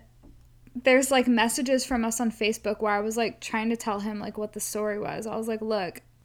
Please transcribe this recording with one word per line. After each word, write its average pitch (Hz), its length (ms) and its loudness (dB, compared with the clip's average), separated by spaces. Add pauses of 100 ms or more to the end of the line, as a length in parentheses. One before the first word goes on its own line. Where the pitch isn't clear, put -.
(720)
there's, 262 380 4
like, 254 160 4
messages 247 580 2
from 233 200 0
us 226 160 -2
on 233 100 2
Facebook 214 500 -2
where 208 120 2
I 202 80 2
was, 220 160 -2
like, 226 240 -2
trying 220 280 -2
to 233 80 0
tell 214 220 -4
him, 208 200 -4
like, 208 180 -8
what 214 160 -6
the 214 80 -10
story 208 380 -2
was. 214 280 -6
I 214 80 -6
was 220 140 -4
like, 220 120 -2
"Look, 214 400 -4 (240)